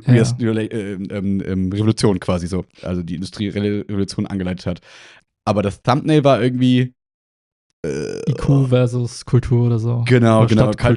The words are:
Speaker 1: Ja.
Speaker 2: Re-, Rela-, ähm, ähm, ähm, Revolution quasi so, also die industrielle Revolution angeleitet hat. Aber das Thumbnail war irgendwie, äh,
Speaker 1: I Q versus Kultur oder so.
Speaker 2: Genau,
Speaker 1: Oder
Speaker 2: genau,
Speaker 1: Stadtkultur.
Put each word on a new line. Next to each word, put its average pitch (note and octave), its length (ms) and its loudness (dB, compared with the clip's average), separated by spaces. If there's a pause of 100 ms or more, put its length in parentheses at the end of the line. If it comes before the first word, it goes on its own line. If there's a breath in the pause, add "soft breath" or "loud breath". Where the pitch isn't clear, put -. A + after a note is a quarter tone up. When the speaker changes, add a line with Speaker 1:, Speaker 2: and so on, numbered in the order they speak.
Speaker 1:
Ja. C3 80 6
Speaker 2:
Re-, A#2 260 4
Rela-, A2 320 -2
ähm, G2+ 400 -8
ähm, G2 340 -2
ähm, F#2+ 260 -2
Revolution G#2+ 460 2
quasi F2+ 300 -4
so, F2 160 -4 (180)
also F2+ 200 -6
die F2 120 -8
industrielle G2+ 720 -4
Revolution G2 380 -4
angeleitet F#2 400 -6
hat. F2+ 140 -6 (640 loud breath)
Aber G#2 180 0
das G2 200 -6
Thumbnail D3 420 2
war B2+ 180 4
irgendwie, B2+ 500 2 (920)
äh, A#1+ 440 -6
Speaker 1:
I - 40 -2
Q C#3 340 0
versus B2 560 -2
Kultur A#2+ 420 2
oder A#2+ 120 0
so. A#2 280 -2
Speaker 2:
Genau, A#2 340 4
Speaker 1:
Oder A2 80 6
Speaker 2:
genau, A2 140 4 (100)
Speaker 1:
Stadtkultur. A#2+ 140 -2 (100)